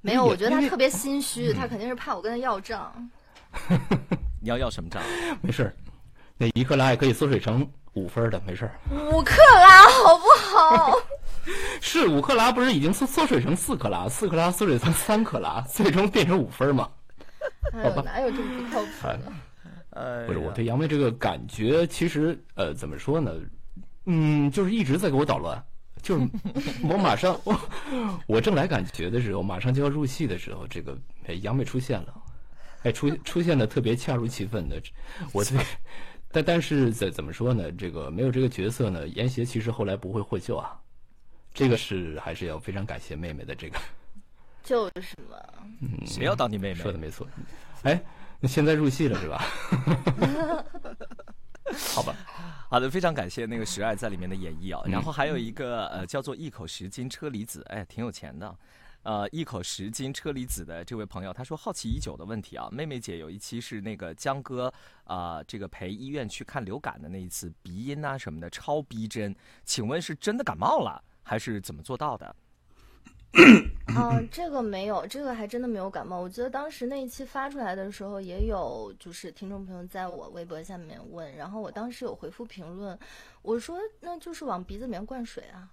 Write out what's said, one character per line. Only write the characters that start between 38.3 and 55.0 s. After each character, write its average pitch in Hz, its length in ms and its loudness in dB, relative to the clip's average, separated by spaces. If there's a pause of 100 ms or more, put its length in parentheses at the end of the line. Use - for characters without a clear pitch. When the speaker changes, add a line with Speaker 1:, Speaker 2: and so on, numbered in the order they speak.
Speaker 2:
这 127 100 0
个 127 80 2
角 98 220 -4
色 120 180 -2
呢， 80 180 -6
严 117 220 -2
邪 123 160 -4
其 117 160 -4
实 117 80 -4
后 107 160 -4
来 98 100 -2
不 98 160 -8
会 110 80 -4
获 101 200 -6
救 90 180 -6
啊。 - 220 -12 (760)
这 135 160 2
个 117 80 4
是， 85 420 -6
还 85 140 -8
是 87 140 -8
要 78 100 -8
非 - 160 -10
常 98 100 -6
感 - 160 -10
谢 - 160 -12
妹 82 160 -10
妹 - 140 -12
的 69 80 -10
这 - 160 -14
个。 - 80 -8 (840)
Speaker 1:
就 226 240 -2 (120)
是 - 160 -14 (140)
嘛。 - 80 -18 (440)
Speaker 2:
嗯， - 260 -8
Speaker 3:
谁 - 180 -6
要 180 80 0
当 123 180 -2
你 107 60 -6
妹 98 120 -4
妹？ 87 120 -8
Speaker 2:
说 101 100 -6
得 87 60 -8
没 80 140 -8
错。 - 160 -12 (560)
哎， 160 180 0 (380)
那 131 100 0
现 147 160 2
在 156 80 4
入 151 160 2
戏 135 180 0
了 98 120 0
是 85 80 -6
吧？ - 180 -4
<laughs> 277 1200 -2 (1300)
好 - 80 -2
吧。 - 140 -6 (540)
Speaker 3:
好 123 100 2
的， 131 100 -2
非 175 100 -4
常 175 140 0
感 101 160 -6
谢 117 160 -8
那 113 140 -6
个 110 60 -4
十 98 180 -6
二 110 120 -2
在 113 140 -8
里 95 80 -8
面 90 100 -8
的 95 80 -6
演 87 200 -8
绎 87 200 -8
啊。 - 100 -8
Speaker 2:
嗯。 87 60 -2
Speaker 3:
然 98 80 -2
后 147 120 -4